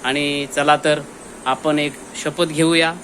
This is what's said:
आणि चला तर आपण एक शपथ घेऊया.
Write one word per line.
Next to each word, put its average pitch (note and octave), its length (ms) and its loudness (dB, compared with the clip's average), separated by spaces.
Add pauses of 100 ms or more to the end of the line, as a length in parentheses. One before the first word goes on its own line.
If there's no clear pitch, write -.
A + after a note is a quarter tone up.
आणि C#3+ 520 -2
चला D3 200 6
तर D3 260 2 (440)
आपण D3 340 0
एक D3 140 -2 (220)
शपथ D#3+ 300 -2
घेऊया. E3 480 2 (100)